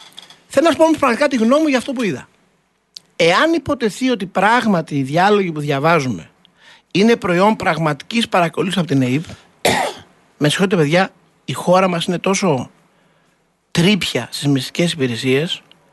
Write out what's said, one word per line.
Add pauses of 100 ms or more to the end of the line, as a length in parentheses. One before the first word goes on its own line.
(480)
Θέλω
να
σου
πω
όμως
πραγματικά
τη
γνώμη
μου
για
αυτό
που
είδα. (880)
Εάν
υποτεθεί
ότι
πράγματι
οι
διάλογοι
που
διαβάζουμε (640)
είναι
προϊόν
πραγματικής
παρακολούθησης
από
την
αεπ, (380)
<coughs> (640)
με
συγχωρείτε,
παιδιά, (360)
η
χώρα
μας
είναι
τόσο (1000)
τρύπια
στις
μυστικές
υπηρεσίες (320)